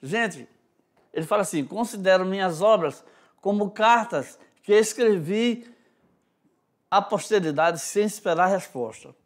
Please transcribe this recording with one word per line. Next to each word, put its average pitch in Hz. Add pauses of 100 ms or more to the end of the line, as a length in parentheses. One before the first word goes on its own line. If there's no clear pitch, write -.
Gente, 170 (640)
ele 160
fala 208
assim: 160
"Considero 190
minhas 185
obras 185 (360)
como 208
cartas 214 (240)
que 202
escrevi 214 (1200)
à 196
posteridade 170
sem -
esperar 180
resposta." 131 (120)